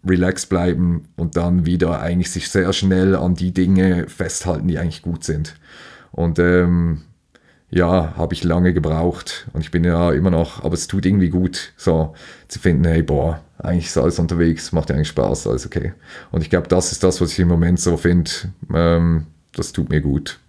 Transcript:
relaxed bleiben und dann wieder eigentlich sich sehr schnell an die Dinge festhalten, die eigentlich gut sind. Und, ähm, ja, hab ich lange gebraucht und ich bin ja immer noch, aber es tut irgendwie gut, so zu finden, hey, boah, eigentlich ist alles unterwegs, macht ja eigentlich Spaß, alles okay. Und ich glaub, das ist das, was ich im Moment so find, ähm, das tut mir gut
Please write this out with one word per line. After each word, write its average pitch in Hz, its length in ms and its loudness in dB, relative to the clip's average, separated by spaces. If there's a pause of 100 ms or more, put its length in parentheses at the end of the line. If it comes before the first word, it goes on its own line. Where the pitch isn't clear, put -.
relaxed 90 420 0
bleiben 87 680 0
und 82 200 -4
dann 87 300 2
wieder 85 340 0
eigentlich 87 300 -2
sich - 180 -8
sehr 95 240 0
schnell 95 420 2
an 90 200 0
die 90 180 -2
Dinge 92 560 2
festhalten, 82 600 -4
die 80 100 -2
eigentlich 82 240 -6
gut 85 220 -6
sind. 76 320 -6 (560)
Und, 85 260 0
ähm, 87 640 2 (720)
ja, 85 440 2
hab 82 160 -4
ich 82 100 -6
lange 87 300 2
gebraucht 80 800 -2
und - 80 -4
ich 76 100 -8
bin 85 140 0
ja 87 260 2
immer 80 200 2
noch, 85 340 -2
aber 82 100 -2
es - 140 -6
tut 95 180 -2
irgendwie 92 220 4
gut, 90 480 -2
so 80 380 0 (340)
zu - 100 -14
finden, 85 260 2
hey, 82 180 2
boah, 78 400 -2 (160)
eigentlich 85 280 -2
ist - 100 -6
alles 82 220 2
unterwegs, 82 540 0
macht 80 180 -2
ja - 60 0
eigentlich 76 120 0
Spaß, - 380 -2
alles 55 200 -2
okay. - 260 -6 (400)
Und 85 80 0
ich 78 100 -4
glaub, 85 180 0
das 90 220 2
ist - 140 -4
das, 90 160 2
was 85 120 0
ich - 60 -4
im 92 80 4
Moment 85 320 4
so 85 180 0
find, 87 520 0 (260)
ähm, 82 520 2 (260)
das - 180 -8
tut - 180 -4
mir 78 120 0
gut 71 480 -4